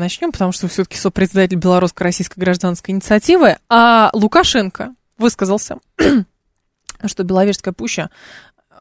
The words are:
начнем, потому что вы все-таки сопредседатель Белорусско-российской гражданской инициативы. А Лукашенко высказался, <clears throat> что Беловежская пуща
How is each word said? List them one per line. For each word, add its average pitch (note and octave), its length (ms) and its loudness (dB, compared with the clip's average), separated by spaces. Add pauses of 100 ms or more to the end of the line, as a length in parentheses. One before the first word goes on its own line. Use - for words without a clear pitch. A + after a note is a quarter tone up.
начнем, D#4+ 300 -4
потому F#3 180 -2
что F3+ 160 -6
вы E3+ 40 -6
все-таки - 260 -6
сопредседатель F#3 600 0
Белорусско-российской F3+ 840 -2
гражданской F3+ 520 -4
инициативы. G#3+ 640 2 (100)
А A#3 440 4
Лукашенко A3 840 0 (240)
высказался, G#3+ 580 -2 (220)
<clears throat> - 1080 -4
что G3+ 160 -6
Беловежская F#3 500 0
пуща - 380 -8 (720)